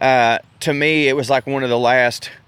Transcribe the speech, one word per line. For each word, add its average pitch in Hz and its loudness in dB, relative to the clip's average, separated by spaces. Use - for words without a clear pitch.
uh, 120 2
to 156 -2
me, 147 0
it 135 0
was, 127 -4
like, 135 0
one 139 -4
of 127 -2
the 120 0
last 123 0